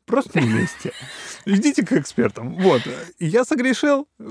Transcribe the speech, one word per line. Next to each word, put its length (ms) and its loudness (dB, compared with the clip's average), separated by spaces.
просто 340 0
не 80 4
лезьте. 440 -2
Идите 400 2
к 80 -2
экспертам. 640 -2
Вот. 300 4
Я 260 0
согрешил, 600 0